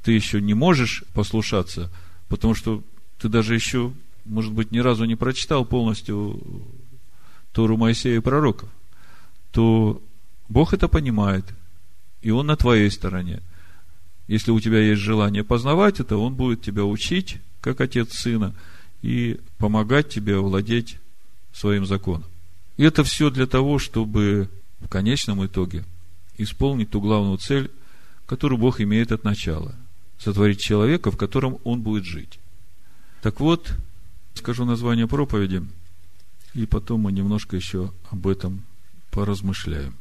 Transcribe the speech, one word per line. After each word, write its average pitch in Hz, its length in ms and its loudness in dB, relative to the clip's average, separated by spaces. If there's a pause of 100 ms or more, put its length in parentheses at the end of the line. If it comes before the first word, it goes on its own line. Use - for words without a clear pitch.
ты 117 80 4
ещё 107 280 4
не 101 140 2
можешь 123 500 4 (100)
послушаться, 101 760 0 (380)
потому - 260 2
что 110 300 -2 (360)
ты 117 100 -2
даже 113 260 4
ещё, 120 380 0 (320)
может 110 260 -2
быть, 110 200 -2
ни 113 80 2
разу 120 260 4
не 113 100 2
прочитал 127 500 0
полностью 104 760 -2 (1120)
Тору 110 240 4
Моисея 113 400 2
и - 20 4
пророков, 135 500 2 (840)
то 113 500 4 (480)
Бог 135 240 6
это 190 140 2
понимает, 104 580 2 (760)
и 113 100 0
Он 131 160 2
на 151 100 4
твоей 110 340 6
стороне. 92 500 -4 (840)
Если 110 240 2
у 113 80 6
тебя 110 200 4
есть 107 220 6
желание 104 420 2
познавать 147 560 4
это, 113 180 0
Он 120 180 0
будет 123 260 2
тебя 101 220 0
учить, 107 540 0 (240)
как 127 200 -2
отец 123 320 0
сына, 107 400 0 (520)
и 117 340 0 (200)
помогать 110 500 4
тебе 101 280 0
овладеть 101 600 0 (560)
своим 101 320 2
законом. 95 400 -2 (500)
И 139 80 4
это 156 200 8
всё 147 260 4
для 127 160 2
того, 135 320 4
чтобы 107 720 2 (300)
в - 80 -8
конечном 101 580 0
итоге 90 400 -2 (540)
исполнить 127 500 0
ту 107 100 0
главную 101 380 2
цель, 139 320 0 (560)
которую 131 320 0
Бог 120 240 4
имеет 110 300 4
от 110 120 0
начала. 80 520 -2 (420)
Сотворить 101 420 2
человека, 110 520 2
в - 60 -4
котором 131 460 0
он 120 180 -2
будет 107 240 -2
жить. 82 340 -8 (840)
Так - 180 -2
вот, 165 320 2 (600)
скажу 120 320 -4
название 117 420 2
проповеди, 104 560 0 (920)
и 117 100 0
потом 113 360 0
мы 101 100 2
немножко 98 440 0
ещё 92 380 -4 (160)
об 95 160 -6
этом 95 380 -2 (480)
поразмышляем. 95 880 -2